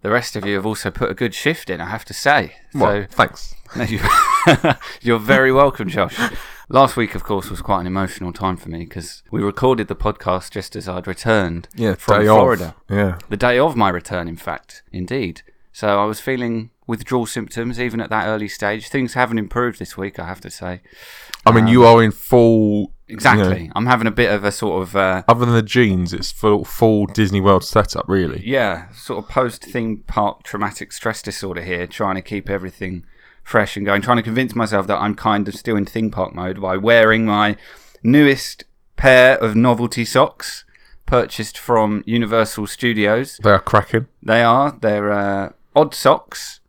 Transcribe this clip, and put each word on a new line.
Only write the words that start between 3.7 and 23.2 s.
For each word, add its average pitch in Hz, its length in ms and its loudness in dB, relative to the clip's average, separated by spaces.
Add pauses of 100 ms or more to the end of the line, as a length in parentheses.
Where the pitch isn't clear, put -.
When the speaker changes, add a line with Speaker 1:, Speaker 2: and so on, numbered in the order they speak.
Speaker 1:
No, - 80 -4
you, 113 160 -4 (520)
<laughs> - 480 -2
you're 117 200 0
very 131 320 2
welcome, 131 360 2
Josh. 92 300 -4 (500)
Last 131 280 2
week, 117 180 -2
of 104 80 -6
course, 98 280 -4
was - 120 -10
quite 95 200 -2
an 90 40 -6
emotional 92 460 -4
time 92 240 -4
for - 120 -16
me 82 160 -10
'cause - 460 -16
we - 140 -4
recorded 110 420 0
the 98 80 -8
podcast 92 560 -4
just - 240 -12
as 92 140 -10
I'd 90 180 -8
returned 92 680 -2
Speaker 2:
Yeah, 110 180 -2
Speaker 1:
from 104 260 2
Speaker 2:
day 104 60 4
off. 110 140 8
Speaker 1:
Florida. 95 340 0 (160)
Speaker 2:
Yeah. 98 280 -2 (100)
Speaker 1:
The 104 80 -6
day 123 240 2
of 147 160 0
my 104 140 2
return, 87 360 -6
in 82 100 -10
fact, - 540 -12
indeed. 92 520 -8 (300)
So 101 300 0
I - 20 2
was 107 160 -4
feeling 117 500 -6 (180)
withdrawal 120 380 -2
symptoms, 117 540 -8
even 117 200 -4
at 104 100 -8
that 107 160 -2
early 107 220 -4
stage. 104 400 -6
Things 127 260 -4
haven't 117 240 0
improved 117 400 -4
this - 180 -14
week, 95 220 -10
I 85 80 -10
have 92 140 -12
to 95 100 -16
say. 90 300 -12 (680)
Speaker 2:
I 113 60 6
mean, 113 120 6
Speaker 1:
Um, 113 60 4
Speaker 2:
you 120 140 8
are 117 180 10
in 110 100 4
full, 110 800 2 (160)
Speaker 1:
Exactly. 104 540 2